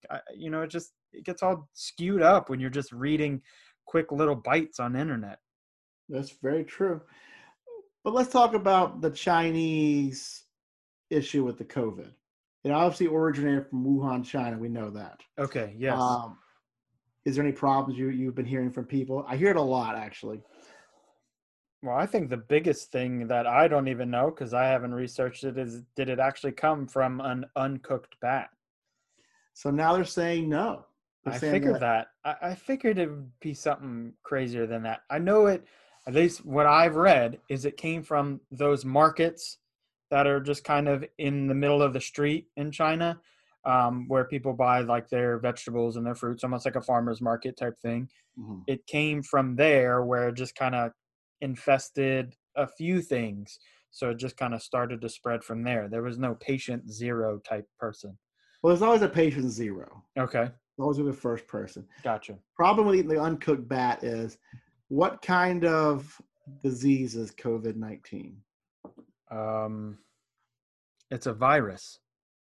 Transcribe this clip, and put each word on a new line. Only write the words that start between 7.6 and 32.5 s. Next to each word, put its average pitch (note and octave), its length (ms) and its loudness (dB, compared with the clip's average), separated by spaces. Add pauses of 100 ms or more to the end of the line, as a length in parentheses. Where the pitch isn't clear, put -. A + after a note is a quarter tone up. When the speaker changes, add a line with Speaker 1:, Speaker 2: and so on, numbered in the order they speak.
Speaker 2:
But G#3+ 100 -2
let's B3+ 180 2
talk A#3+ 220 6
about F#3+ 480 4
the D#3 100 0
Chinese D#3 1400 0 (600)
issue C#3+ 360 0
with B2 120 -4
the A2 80 -10
covid. A2 480 -6 (520)
It C#3+ 60 0
obviously E3+ 360 2
originated C#3+ 640 0
from B2+ 160 -4
Wuhan, C3+ 400 0
China. A#2+ 320 -4
We A#2 120 -6
know A2+ 220 -6
that. G#2 300 -14 (160)
Speaker 1:
Okay, B2 400 -6
yes. B2+ 180 -2
Speaker 2:
Um, B2 440 -2 (840)
is C#3 120 -2
there D3 80 2
any C#3 80 0
problems C3+ 440 0
you, C3 120 -4
you've B2+ 260 -4
been B2+ 100 -4
hearing B2+ 260 -4
from B2+ 140 -8
people? C3+ 420 -4
I B2+ 100 -4
hear G3 140 4
it F3 60 2
a D#3 40 2
lot, B2+ 340 0
actually. A2 480 -12 (1400)
Speaker 1:
Well, B2 160 -4
I E3+ 80 0
think F3+ 240 -2
the B2 80 -4
biggest D3+ 540 0
thing B2 360 -4
that A#2+ 180 0
I C3+ 220 6
don't C#3 220 2
even B2 200 -4
know, B2+ 220 2
'cause A#2+ 220 -8
I B2+ 140 2
haven't B2 260 0
researched B2 500 -6
it, C3 140 -6
is A#2+ 260 -8 (120)
did C3 140 -4
it B2+ 100 -2
actually C3+ 340 -2
come D3+ 340 0
from C3 340 0
an B2+ 240 -6 (100)
uncooked C3+ 640 -6
bat? B2+ 300 -2 (1040)
Speaker 2:
So - 160 -6
now D#3 240 4
they're F#3 120 2
saying E3+ 440 -2
no. F3+ 380 -2 (360)
They're C3+ 100 -6
Speaker 1:
I B2 60 -6
Speaker 2:
saying D3+ 120 -2
Speaker 1:
figured C#3 220 4
Speaker 2:
that B2 80 -2
Speaker 1:
that. A2+ 260 2 (160)
I, D3 180 -4
I F3+ 140 -4